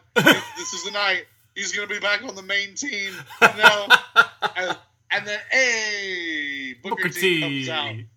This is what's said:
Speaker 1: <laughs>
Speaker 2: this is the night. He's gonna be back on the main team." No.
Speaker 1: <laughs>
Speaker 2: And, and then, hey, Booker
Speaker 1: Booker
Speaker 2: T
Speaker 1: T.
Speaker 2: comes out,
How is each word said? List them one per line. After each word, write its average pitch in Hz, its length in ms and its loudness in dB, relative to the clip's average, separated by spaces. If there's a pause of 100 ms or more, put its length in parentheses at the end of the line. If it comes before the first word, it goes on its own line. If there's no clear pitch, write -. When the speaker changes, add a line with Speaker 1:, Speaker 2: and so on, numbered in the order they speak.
Speaker 1:
<laughs> - 80 -4
Speaker 2:
this - 580 2
is 185 100 -10
the 202 80 -8
night. 196 340 -2 (300)
He's 190 160 -8
gonna 208 160 -6
be 208 120 -6
back 202 240 0
on 196 120 -12
the 196 80 -14
main 196 320 -4
team." 202 380 -8 (280)
No. 214 500 6
Speaker 1:
<laughs> 240 60 8 (580)
Speaker 2:
And, 180 200 -2 (360)
and 202 160 -2
then, 208 120 -6 (120)
hey, 185 1300 -2
Booker 202 140 -4
Speaker 1:
Booker 185 140 -2
Speaker 2:
T - 100 -10
Speaker 1:
T. 175 220 2
Speaker 2:
comes 139 280 -4
out, 147 240 -4 (240)